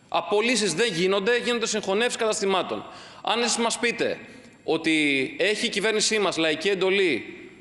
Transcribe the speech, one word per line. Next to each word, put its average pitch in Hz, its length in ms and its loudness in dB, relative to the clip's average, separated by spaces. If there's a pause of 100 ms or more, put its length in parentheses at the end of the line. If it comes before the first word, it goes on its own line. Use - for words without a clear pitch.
Απολύσεις 208 680 0
δεν 220 180 0
γίνονται, 196 460 2
γίνονται 233 280 -2
συγχωνεύσεις 214 500 0
καταστημάτων. 190 680 0 (380)
Αν 220 180 0
εσείς 226 160 0
μας 226 220 0
πείτε 160 400 0 (460)
ότι 151 760 2
έχει 214 280 0
η - 20 -2
κυβέρνησή 214 500 0
μας 175 180 2
λαϊκή 160 320 0
εντολή 190 560 2 (360)